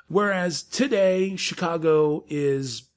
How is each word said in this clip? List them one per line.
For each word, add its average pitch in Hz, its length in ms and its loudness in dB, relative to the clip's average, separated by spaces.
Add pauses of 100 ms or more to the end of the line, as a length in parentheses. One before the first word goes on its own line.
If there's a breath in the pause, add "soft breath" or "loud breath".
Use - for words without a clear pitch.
Whereas 185 540 0
today, 196 720 0
Chicago 160 920 0
is 139 540 -2 (140)